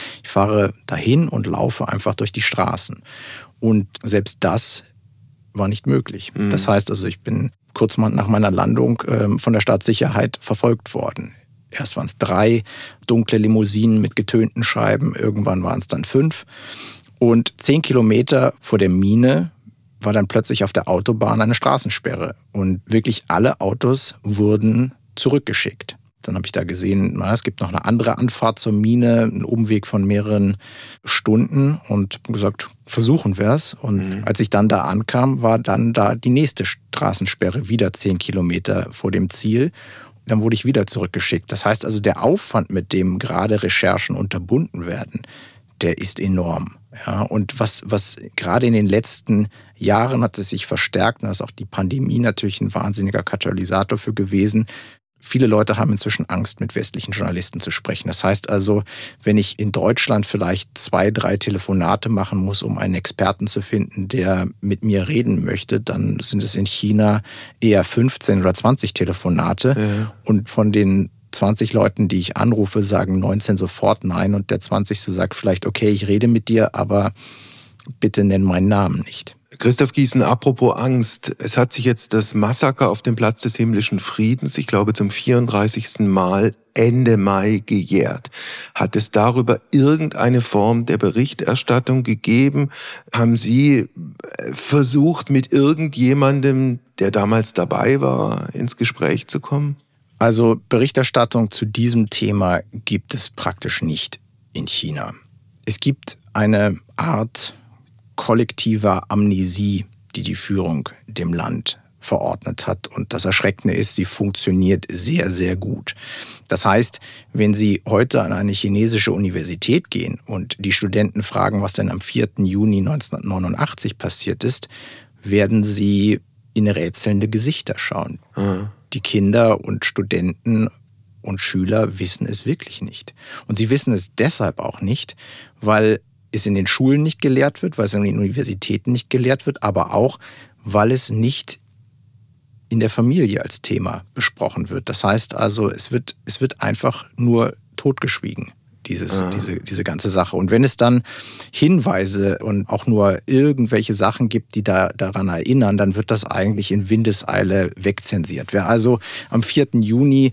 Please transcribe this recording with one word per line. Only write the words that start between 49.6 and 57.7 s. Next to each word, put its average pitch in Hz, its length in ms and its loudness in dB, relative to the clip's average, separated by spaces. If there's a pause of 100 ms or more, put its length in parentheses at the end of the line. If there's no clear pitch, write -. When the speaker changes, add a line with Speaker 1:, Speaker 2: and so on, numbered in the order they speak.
Speaker 1:
Jahren 117 460 2
hat 107 160 -2
es 98 120 -2
sich 95 160 -6
verstärkt, - 560 -2
und 113 40 -4
da 104 40 -2
ist 98 100 -2
auch - 100 -8
die - 140 -14
Pandemie 120 540 -2
natürlich 107 420 -2
ein 98 140 -4
wahnsinniger 98 480 -4
Katalysator 95 760 -2
für 110 160 -6
gewesen. 101 540 0 (520)
Viele 131 280 0
Leute 107 320 2
haben 104 140 0
inzwischen - 360 -2
Angst, - 320 -2
mit - 140 -6
westlichen - 380 -4
Journalisten 92 480 -4
zu - 100 -6